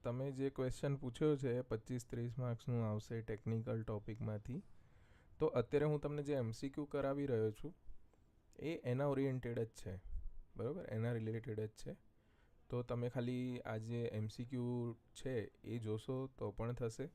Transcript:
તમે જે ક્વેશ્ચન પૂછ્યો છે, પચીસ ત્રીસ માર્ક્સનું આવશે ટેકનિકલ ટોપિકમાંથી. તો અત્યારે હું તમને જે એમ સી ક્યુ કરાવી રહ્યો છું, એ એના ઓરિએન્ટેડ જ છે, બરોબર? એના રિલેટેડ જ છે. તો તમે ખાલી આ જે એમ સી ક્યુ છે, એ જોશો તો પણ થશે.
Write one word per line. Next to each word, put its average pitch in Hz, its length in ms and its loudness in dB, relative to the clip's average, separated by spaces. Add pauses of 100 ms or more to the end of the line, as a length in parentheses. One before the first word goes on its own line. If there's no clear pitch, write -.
તમે 131 300 0
જે 135 180 2
ક્વેશ્ચન 135 460 2
પૂછ્યો 143 400 4
છે, 135 240 2
પચીસ 117 460 -2
ત્રીસ 120 320 -2
માર્ક્સનું 120 480 2
આવશે 110 360 0
ટેકનિકલ 113 600 0
ટોપિકમાંથી. 110 800 -2 (760)
તો 156 80 4
અત્યારે 143 400 4
હું 151 140 4
તમને 147 220 -2
જે 143 100 0
એમ 120 180 2
સી 135 180 -4
ક્યુ 147 160 -2
કરાવી 139 420 0
રહ્યો 110 240 4
છું, 147 240 -8 (840)
એ 156 260 -4
એના 131 220 2
ઓરિએન્ટેડ 131 540 2
જ 113 80 0
છે, - 320 -8 (560)
બરોબર? 139 280 -2
એના 113 280 0
રિલેટેડ 110 480 -2
જ 107 80 -2
છે. - 280 -8 (720)
તો 123 140 0
તમે 120 260 0
ખાલી 123 520 0
આ 113 160 -4
જે 117 280 0
એમ 107 240 0
સી 123 160 -4
ક્યુ 120 520 0 (180)
છે, 123 360 0 (140)
એ 120 140 -2
જોશો 120 600 -2
તો 107 120 -2
પણ 113 220 -2
થશે. 123 420 -2